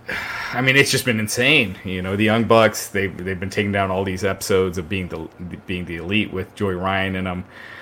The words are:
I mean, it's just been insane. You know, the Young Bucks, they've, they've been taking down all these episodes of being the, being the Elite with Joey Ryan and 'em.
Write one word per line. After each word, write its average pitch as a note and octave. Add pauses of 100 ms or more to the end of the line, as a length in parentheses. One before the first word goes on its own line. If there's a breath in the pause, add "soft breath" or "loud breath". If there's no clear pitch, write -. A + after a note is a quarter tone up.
(540 loud breath)
I A#2
mean, C3
it's C#3
just C3
been A2+
insane. A#2+
You F#2
know, F#2+
the G#2
Young A2
Bucks, A2
they've, G2
they've F2+
been F#2+
taking G2+
down G2
all F#2+
these F#2
episodes F#2+
of F2
being F#2
the, D#2+ (380)
being F2+
the E2
Elite F#2
with F#2
Joey G2
Ryan F#2+
and F#2
'em. F2+ (360 loud breath)